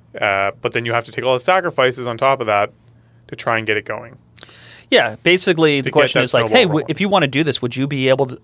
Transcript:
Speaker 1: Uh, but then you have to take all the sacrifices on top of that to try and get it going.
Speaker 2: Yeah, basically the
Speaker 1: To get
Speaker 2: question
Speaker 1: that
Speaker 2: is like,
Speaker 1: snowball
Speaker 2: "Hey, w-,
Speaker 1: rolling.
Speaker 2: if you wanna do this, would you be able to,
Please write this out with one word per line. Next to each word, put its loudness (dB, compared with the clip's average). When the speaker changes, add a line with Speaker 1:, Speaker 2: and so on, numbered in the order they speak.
Speaker 1:
Uh, 0
but -4
then -4
you -2
have 0
to -20
take -6
all 2
the 0
sacrifices 0
on -6
top 0
of -8
that 0
to -16
try -2
and -8
get 0
it -4
going. -12
Speaker 2:
Yeah, 2
basically 2
the -10
Speaker 1:
To -8
get -4
Speaker 2:
question 2
Speaker 1:
that 2
Speaker 2:
is -6
like, 2
Speaker 1:
snowball 2
Speaker 2:
"Hey, 6
w-, 0
Speaker 1:
rolling. -4
Speaker 2:
if -4
you 0
wanna 2
do 0
this, -2
would -6
you -2
be -2
able 4
to, -10